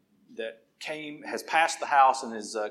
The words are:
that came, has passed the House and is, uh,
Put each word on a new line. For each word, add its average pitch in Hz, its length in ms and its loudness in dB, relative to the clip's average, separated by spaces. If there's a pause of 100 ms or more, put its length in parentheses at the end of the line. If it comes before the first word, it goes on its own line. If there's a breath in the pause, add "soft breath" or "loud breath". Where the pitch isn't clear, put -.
(360)
that 113 280 -12 (140)
came, 151 440 -12
has - 200 -8
passed - 380 0
the 135 60 -4
House 135 360 6
and 113 120 -8
is, 104 220 -8
uh, 107 140 -4